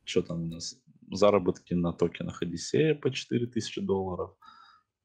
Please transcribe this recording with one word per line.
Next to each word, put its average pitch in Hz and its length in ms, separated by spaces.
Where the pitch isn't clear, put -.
чё - 180
там 85 200
у 82 40
нас? 82 300
Заработки 95 640
на 85 180
токенах - 500
Одиссея 143 520
по 135 160
четыре 120 360
тысячи 107 340
долларов. 92 500